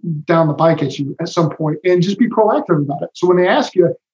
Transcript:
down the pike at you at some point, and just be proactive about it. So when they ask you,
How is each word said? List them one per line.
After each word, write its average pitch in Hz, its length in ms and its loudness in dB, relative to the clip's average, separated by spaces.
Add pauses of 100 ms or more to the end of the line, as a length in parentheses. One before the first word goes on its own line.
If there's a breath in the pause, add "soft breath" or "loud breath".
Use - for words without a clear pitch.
(240)
down 165 220 2
the 151 80 -2
pike 160 280 2
at 135 160 -4
you 143 220 -6
at 170 80 -6
some 165 220 0
point, 151 340 -4
and 180 180 4
just 190 160 -2
be 233 100 2
proactive 214 540 0
about 139 200 -6
it. 170 120 -8
So - 120 -2
when 180 100 4
they 180 120 2
ask 247 260 0
you, 175 200 2 (200)